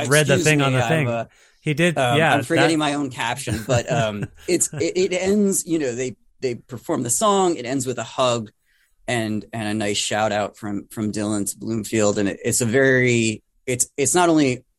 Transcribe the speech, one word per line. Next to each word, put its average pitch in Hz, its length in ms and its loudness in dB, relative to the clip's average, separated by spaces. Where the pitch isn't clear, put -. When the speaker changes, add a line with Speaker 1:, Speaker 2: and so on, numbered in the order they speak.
Speaker 1:
read 151 180 4
the 139 80 4
Speaker 2:
Excuse - 100 2
Speaker 1:
thing 151 200 4
on 135 100 2
Speaker 2:
me. 131 60 2
Speaker 1:
the 123 80 0
thing. 156 200 0
Speaker 2:
I'm, 120 60 -2
uh, 113 120 -4
Speaker 1:
He 151 140 -2
did, 160 240 0
Speaker 2:
um, 127 180 2
Speaker 1:
yeah, 156 160 4
Speaker 2:
I'm 113 80 2
forgetting 165 380 2
Speaker 1:
that 151 60 0
Speaker 2:
my 147 100 0
own 143 160 -4
caption, 120 560 -4
but, 123 240 0
um, 107 340 -2
Speaker 1:
<laughs> - 100 -20
Speaker 2:
it's, - 260 0
it, 160 240 -4
it 185 160 0
ends, 196 540 0
you 165 100 -2
know, 135 160 -2
they, 127 220 -6
they 123 160 -4
perform 127 480 -6
the 123 80 -4
song. 190 460 2
It 120 100 -8
ends 131 180 -4
with 120 140 -6
a 113 40 -4
hug 120 460 -2
and, 107 460 -2
and 113 140 -6
a 104 80 -4
nice 104 220 -2
shout 107 340 0
out 104 260 -2
from, 101 320 -8
from 107 220 -4
Dylan 104 400 -2
to - 80 -12
Bloomfield. 107 580 0
And 101 100 0
it, 90 160 -6
it's 117 180 0
a 123 40 0
very, 123 760 2
it's, 123 200 -2
it's 139 180 0
not 175 140 4
only, 143 360 2